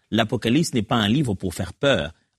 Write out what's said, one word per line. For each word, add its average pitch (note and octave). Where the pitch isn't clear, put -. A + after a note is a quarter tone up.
L'Apocalypse A#2
n'est A#2+
pas A#2+
un G#2+
livre B2
pour F#2+
faire -
peur. F#2+